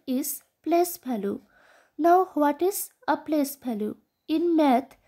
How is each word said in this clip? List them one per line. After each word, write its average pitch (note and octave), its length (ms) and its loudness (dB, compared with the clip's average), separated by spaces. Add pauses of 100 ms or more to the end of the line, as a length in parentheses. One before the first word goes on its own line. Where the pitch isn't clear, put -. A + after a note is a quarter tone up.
is C4 340 -6 (220)
place E4+ 340 0
value. G#3 440 -6 (540)
Now, F4+ 380 4
what D4 300 0
is G4+ 260 -2 (180)
a D4 80 2
place D4+ 400 -4
value? G#3+ 400 -6 (320)
In E4 280 0
math, C4+ 400 2 (120)